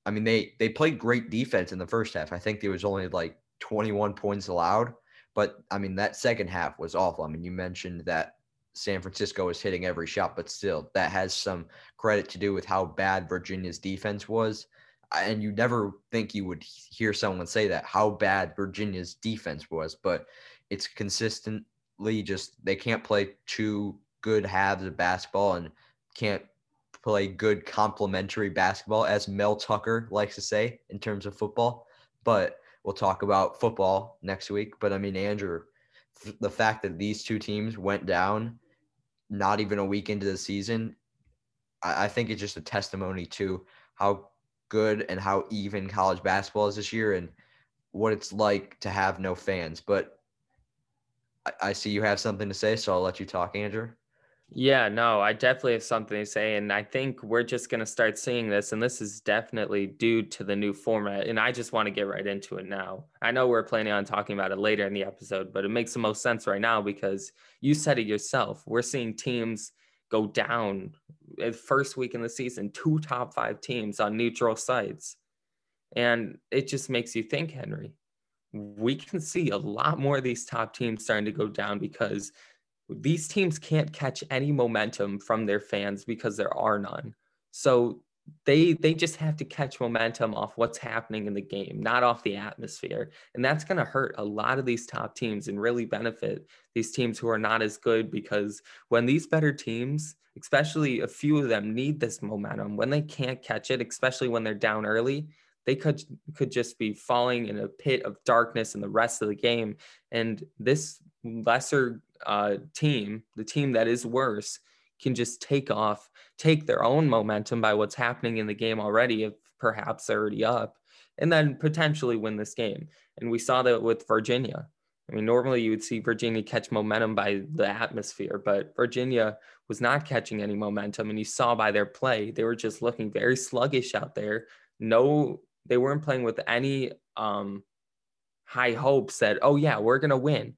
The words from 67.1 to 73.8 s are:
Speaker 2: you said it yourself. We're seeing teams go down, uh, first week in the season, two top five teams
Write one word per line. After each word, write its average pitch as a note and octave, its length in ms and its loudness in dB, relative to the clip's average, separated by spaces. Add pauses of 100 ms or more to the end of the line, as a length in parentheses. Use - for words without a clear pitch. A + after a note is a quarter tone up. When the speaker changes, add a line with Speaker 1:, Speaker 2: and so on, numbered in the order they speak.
Speaker 2:
you C#3 100 6
said D3+ 260 2
it A2+ 80 0
yourself. G#2 600 -2
We're A#2 160 0
seeing A#2 340 -4
teams A2+ 560 -4 (380)
go A2 160 2
down, G#2 640 -2 (500)
uh, A2+ 100 -2
first C#3 440 0
week B2+ 180 -4
in A#2 60 -4
the A#2 80 -4
season, A#2+ 440 -6
two D#3 260 2
top B2 340 -4
five A2+ 300 -4
teams A2 380 -4